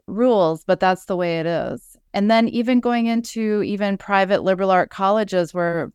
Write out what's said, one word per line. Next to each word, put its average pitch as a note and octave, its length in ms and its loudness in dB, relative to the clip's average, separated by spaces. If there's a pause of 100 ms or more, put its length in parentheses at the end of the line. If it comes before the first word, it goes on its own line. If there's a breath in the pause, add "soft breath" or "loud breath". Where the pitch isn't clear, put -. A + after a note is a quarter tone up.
rules, G3 560 2
but F3+ 160 0
that's F3+ 260 0
the F#3+ 100 -4
way E3+ 240 -2
it D#3+ 60 -2
is. - 520 -6 (180)
And G3+ 160 2
then A3+ 160 4
even A#3+ 320 0
going A#3+ 260 0
into A3+ 560 -2
even G3 340 -2
private G3 480 0
liberal F#3+ 280 0
art F3+ 180 2
colleges G3 640 -2
where E3+ 420 -4